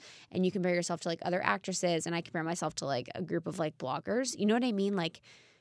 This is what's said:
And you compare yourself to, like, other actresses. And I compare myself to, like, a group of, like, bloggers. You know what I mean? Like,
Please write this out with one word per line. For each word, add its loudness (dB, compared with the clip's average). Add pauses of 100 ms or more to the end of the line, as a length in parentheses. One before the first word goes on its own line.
(300)
And 2
you 4
compare 2
yourself -2
to, -6
like, -2
other 0
actresses. 2
And -2
I 0
compare -4
myself -2
to, -6
like, -2
a -4
group -2
of, -4
like, -2
bloggers. -2
You 2
know 6
what 2
I 2
mean? 2
Like, -4 (400)